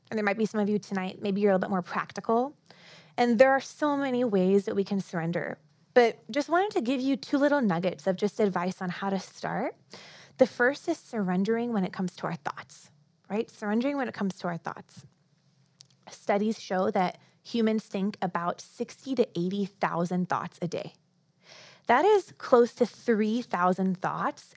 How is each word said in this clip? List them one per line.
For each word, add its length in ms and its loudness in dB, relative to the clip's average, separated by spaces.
and 60 -4
there 80 -2
might 140 0
be 80 0
some 140 -4
of 80 0
you 100 0
tonight, 420 -6
maybe 200 -2
you're 100 4
a 40 6
little 140 0
bit 20 -8
more 120 0
practical. 720 -4
And 220 2
there 120 8
are 100 4
so 360 -2
many 280 0
ways 420 4
that 100 -4
we 80 0
can 160 -2
surrender, 580 -6
but 260 6
just 180 -4
wanted 240 2
to 80 0
give 200 0
you 160 0
two 200 -4
little 240 4
nuggets 460 0
of 100 0
just 220 -4
advice 420 0
on 100 -2
how 200 -6
to 80 -2
start. 560 -6
The 100 6
first 420 -2
is 100 -2
surrendering 720 -2
when 100 0
it 100 -4
comes 240 -6
to 100 -8
our 100 -4
thoughts, 540 -14
right? 220 -6
Surrendering 460 -4
when 100 -4
it 80 -10
comes 220 -4
to 100 -10
our 100 -4
thoughts. 480 -14
Studies 520 -2
show 320 -2
that 260 0
humans 420 0
think 380 -4
about 380 -4
sixty 560 -10
to 180 2
eighty 320 -2
thousand 640 -2
thoughts 340 -4
a 60 -4
day. 260 -8
That 180 6
is 340 4
close 360 6
to 120 0
three 560 0
thousand 580 0
thoughts 560 -6